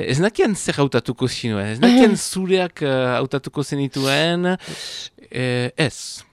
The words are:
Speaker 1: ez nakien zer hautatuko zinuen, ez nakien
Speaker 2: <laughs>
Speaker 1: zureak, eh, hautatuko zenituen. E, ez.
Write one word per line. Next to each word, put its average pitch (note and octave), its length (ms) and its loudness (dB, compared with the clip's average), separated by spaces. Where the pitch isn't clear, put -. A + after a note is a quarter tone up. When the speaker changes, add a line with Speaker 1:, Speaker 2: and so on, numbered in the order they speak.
Speaker 1:
ez B2+ 120 0
nakien A3 360 2
zer - 240 -4
hautatuko B2+ 480 0
zinuen, G#2 460 -4
ez A#2+ 60 -6
nakien A#3+ 420 6
Speaker 2:
<laughs> - 80 -8
Speaker 1:
zureak, F#3 500 0
eh, C3 380 0
hautatuko C3+ 440 -4
zenituen. D3 920 0
E, - 240 -6
ez. - 460 -4